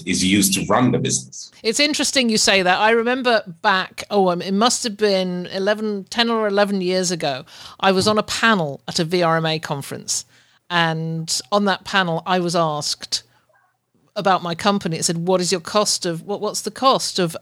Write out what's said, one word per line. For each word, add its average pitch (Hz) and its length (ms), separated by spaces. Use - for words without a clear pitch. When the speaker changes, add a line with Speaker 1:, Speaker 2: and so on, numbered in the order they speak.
Speaker 1:
is 92 180
used 95 300
to 87 100
run 113 260
the 123 80
business. - 540
Speaker 2:
It's 220 160
interesting 285 520
you 214 80
say 196 240
that. 180 180
I 214 120
remember 233 500
back, 190 500
oh, 190 200
um, 175 100
it 190 140
must 226 300
have 208 120
been 185 520
eleven, 208 560
ten 233 260
or 220 160
eleven 202 340
years 180 300
ago, 156 340
I 190 140
was 190 160
on 214 80
a 214 60
panel 190 680
at - 100
a 175 60
V 175 180
R 165 140
M 160 80
A 160 140
conference. - 640
And 165 680
on 202 140
that 185 180
panel, 175 400
I 185 140
was 175 180
asked 151 680
about 190 260
my 170 120
company. 202 420
It - 80
said, 170 240
"What 185 140
is 175 100
your 185 80
cost - 460
of, 170 160
what, 196 180
what's 202 220
the 214 80
cost 233 480
of 175 240